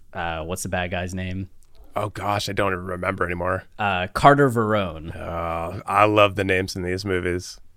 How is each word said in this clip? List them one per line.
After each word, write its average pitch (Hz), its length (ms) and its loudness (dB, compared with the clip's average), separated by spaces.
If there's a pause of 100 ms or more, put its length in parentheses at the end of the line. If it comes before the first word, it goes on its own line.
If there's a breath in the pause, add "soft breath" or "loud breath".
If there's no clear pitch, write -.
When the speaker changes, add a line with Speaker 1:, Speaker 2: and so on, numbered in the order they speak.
(120)
Speaker 1:
uh, 82 320 -6
what's 87 180 -6
the 104 60 -8
bad 90 220 -2
guy's 90 240 -6
name? 92 360 -6 (460)
Speaker 2:
Oh, 104 120 -4
gosh, 101 400 -4
I 101 40 -6
don't 98 200 0
even 90 140 -6
remember 92 380 -4
anymore. 90 400 -4 (140)
Speaker 1:
Uh, 92 300 -2
Carter 143 420 6
Verone. 98 680 0
Speaker 2:
Uh, 85 680 -6
I 101 200 6
love 104 280 6
the 98 100 -2
names 95 300 0
in 95 80 -6
these 92 220 -4
movies. 90 560 -4 (160)